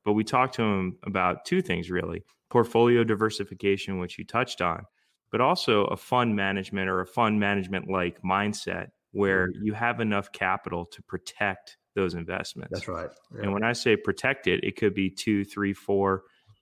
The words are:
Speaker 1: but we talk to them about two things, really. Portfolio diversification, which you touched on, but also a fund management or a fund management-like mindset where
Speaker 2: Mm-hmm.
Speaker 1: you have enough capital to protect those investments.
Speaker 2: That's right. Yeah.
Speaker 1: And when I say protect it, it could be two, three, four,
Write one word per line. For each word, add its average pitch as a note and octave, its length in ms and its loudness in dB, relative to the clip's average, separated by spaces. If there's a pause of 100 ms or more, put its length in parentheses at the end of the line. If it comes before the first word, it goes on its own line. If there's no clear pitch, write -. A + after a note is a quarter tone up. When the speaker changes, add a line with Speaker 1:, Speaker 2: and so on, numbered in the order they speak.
Speaker 1:
but G#2 100 4
we A2 100 2
talk C3 280 2
to B2 100 -2
them F#2+ 420 0
about F#2 400 0
two F3+ 180 0
things, F2 280 -4
really. F2+ 340 -4 (260)
Portfolio A#2+ 520 6
diversification, G2+ 960 0
which F2+ 200 -8
you F2+ 60 -12
touched - 360 -4
on, E2 240 -2 (460)
but A2+ 100 0
also B2+ 460 4
a F#2+ 100 -2
fund A#2+ 400 0
management G2 520 -2
or F#2 120 0
a F#2 60 -4
fund G#2+ 340 2
management-like F#2+ 840 -2
mindset F#2+ 640 -2 (220)
where F#2+ 380 2
Speaker 2:
Mm-hmm. - 160 -8
Speaker 1:
you G#2 100 -2
have A#2 260 -2
enough G#2 320 -2
capital F#2 540 -4
to - 160 -20
protect - 760 -6 (180)
those F2+ 200 0
investments. E2+ 580 -8
Speaker 2:
That's F#2+ 160 -8
right. E2+ 220 -8 (240)
Yeah. G#2 80 -10
Speaker 1:
And G2+ 100 0
when G#2 100 0
I A#2 100 2
say A#2 240 4
protect B2+ 500 -2
it, F2+ 180 2
it - 120 -4
could G#2 180 2
be F#2+ 160 0
two, G2+ 340 0
three, G2+ 280 -4
four, G2 520 0 (380)